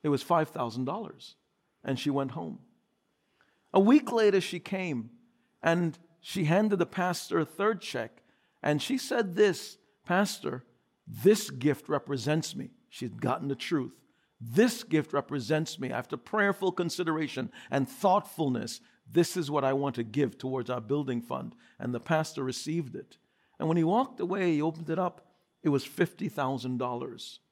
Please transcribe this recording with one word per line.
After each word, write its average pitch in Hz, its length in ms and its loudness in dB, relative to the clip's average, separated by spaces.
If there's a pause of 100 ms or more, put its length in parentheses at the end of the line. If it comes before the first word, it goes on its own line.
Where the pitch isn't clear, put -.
It 151 60 0
was 139 120 2
five 156 280 2
thousand 123 360 -6
dollars, - 500 -10 (480)
and 135 140 -2
she 147 120 -2
went 135 220 0
home. - 280 -10 (1120)
A 196 60 8
week 226 320 6
later, 208 300 6
she 170 180 -6
came, 160 520 -4 (520)
and 170 340 2 (220)
she - 240 -4
handed 196 340 4
the 175 80 2
pastor 175 540 -2
a 151 60 2
third 202 360 -2
check, - 400 -8 (400)
and - 200 0
she 262 160 -2
said 202 380 -2
this, 196 420 2 (260)
"Pastor, 160 600 -2 (420)
this 156 420 4
gift 135 380 -2
represents 143 680 -2
me." - 160 -10 (180)
She'd 113 320 -10
gotten 135 260 -2
the 139 80 -2
truth. 135 380 -2 (460)
"This 165 440 4
gift 151 300 0
represents 147 680 -2
me. 127 120 -6
After 123 260 -6
prayerful 196 540 0
consideration 160 800 -2 (180)
and 139 180 0
thoughtfulness, 151 960 0 (280)
this 165 280 2
is 147 140 -2
what 143 120 0
I 135 100 2
want 139 220 0
to 120 80 -2
give 123 340 0
towards 131 320 -4
our 123 120 -4
building 131 400 -2
fund." 127 340 -8 (220)
And 123 160 -4
the 120 60 -4
pastor 156 440 -2
received 143 520 -4
it. - 220 -14 (420)
And 160 80 -2
when 165 100 2
he 165 60 4
walked 220 360 0
away, 180 340 0
he 147 80 2
opened 160 280 -4
it 160 80 0
up. 185 300 -4 (340)
It 156 80 2
was 139 160 2
fifty - 420 -2
thousand 127 500 -2
dollars. 120 600 -6 (120)